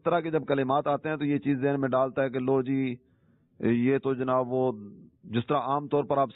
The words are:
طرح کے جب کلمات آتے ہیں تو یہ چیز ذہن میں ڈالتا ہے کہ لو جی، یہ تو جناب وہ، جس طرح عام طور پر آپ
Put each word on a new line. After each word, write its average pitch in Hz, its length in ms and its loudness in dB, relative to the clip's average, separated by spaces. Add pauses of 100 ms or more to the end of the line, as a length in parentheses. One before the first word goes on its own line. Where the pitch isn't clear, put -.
طرح 170 160 2
کے 160 120 -4
جب 151 140 0
کلمات 139 420 0
آتے 143 220 -2
ہیں 156 60 -2
تو 147 100 -4
یہ 143 120 2
چیز 139 240 0
ذہن 139 200 0
میں 135 80 0
ڈالتا 131 340 2
ہے 131 60 -2
کہ 127 100 -4
لو 131 220 2
جی، 131 340 -2 (640)
یہ 120 380 2
تو 135 160 0
جناب 127 340 0
وہ، 131 240 0 (520)
جس 117 240 -2
طرح 147 100 2
عام 139 300 -2
طور 143 160 0
پر 139 140 -2
آپ 135 180 2